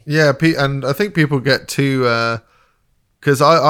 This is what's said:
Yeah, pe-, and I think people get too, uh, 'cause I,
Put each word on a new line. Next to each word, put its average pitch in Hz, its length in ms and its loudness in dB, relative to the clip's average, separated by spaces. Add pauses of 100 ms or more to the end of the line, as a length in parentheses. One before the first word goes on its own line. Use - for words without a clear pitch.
Yeah, 151 260 2
pe-, 160 220 0
and 139 300 -4
I 135 80 -2
think 208 220 -4
people 143 260 0
get 120 260 -2
too, 135 400 -2
uh, 117 320 -2 (840)
'cause 143 220 0
I, 147 120 4 (160)